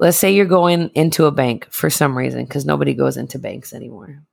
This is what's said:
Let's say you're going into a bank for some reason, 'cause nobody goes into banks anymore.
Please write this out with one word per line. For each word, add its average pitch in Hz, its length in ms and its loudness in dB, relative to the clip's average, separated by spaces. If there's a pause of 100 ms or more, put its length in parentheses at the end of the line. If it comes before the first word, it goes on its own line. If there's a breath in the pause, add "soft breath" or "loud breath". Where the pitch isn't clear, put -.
Let's 170 160 4
say 196 160 2
you're 202 120 4
going 175 480 2
into 160 320 2
a 147 60 4
bank 123 400 -2
for - 180 -2
some 135 280 0
reason, 127 300 -4
'cause 139 180 -6
nobody 143 280 0
goes 135 220 -2
into 131 240 -10
banks 120 340 -12
anymore. 123 460 -18 (140)